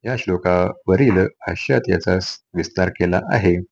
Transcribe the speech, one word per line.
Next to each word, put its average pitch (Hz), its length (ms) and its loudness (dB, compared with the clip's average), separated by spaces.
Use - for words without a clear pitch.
या 123 120 -4
श्लोकावरील 92 1080 2
भाष्यात - 640 -4
याचा 90 300 0
स-, - 180 -8
विस्तार 87 360 -2
केला 90 300 0
आहे. 95 240 2